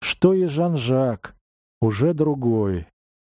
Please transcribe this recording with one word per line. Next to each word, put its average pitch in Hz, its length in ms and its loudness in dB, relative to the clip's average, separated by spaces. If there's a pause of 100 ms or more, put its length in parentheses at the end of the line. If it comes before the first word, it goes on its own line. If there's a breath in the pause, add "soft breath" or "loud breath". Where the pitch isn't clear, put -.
что - 320 2
и 185 120 2
Жан-Жак 135 920 -2 (440)
уже 117 360 0
другой, 117 720 -2 (360)